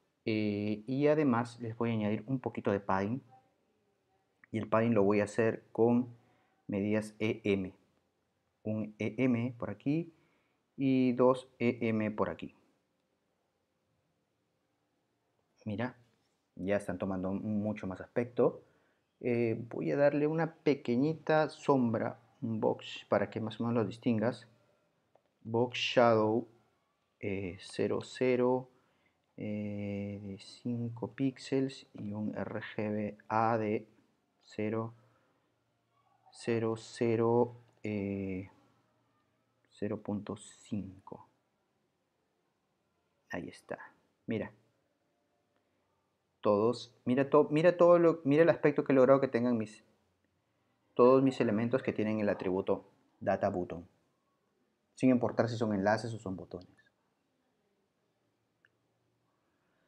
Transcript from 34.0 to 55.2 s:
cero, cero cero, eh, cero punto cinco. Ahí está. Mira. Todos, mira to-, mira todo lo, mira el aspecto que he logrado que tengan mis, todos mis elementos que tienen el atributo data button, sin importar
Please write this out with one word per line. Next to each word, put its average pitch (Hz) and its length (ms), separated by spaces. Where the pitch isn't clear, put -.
cero, 110 500
cero 113 460
cero, 117 800
eh, 98 680
cero 104 320
punto 104 340
cinco. - 880
Ahí 87 180
está. - 300
Mira. 107 260
Todos, 110 520
mira 135 240
to-, 151 200
mira 170 280
todo 175 200
lo, 165 260
mira 143 180
el 165 80
aspecto 147 340
que - 80
he - 20
logrado 135 240
que 135 100
tengan 120 280
mis, 107 260
todos 131 300
mis 135 180
elementos 117 420
que - 120
tienen 110 260
el 101 80
atributo 95 560
data 98 300
button, 87 400
sin - 140
importar 117 400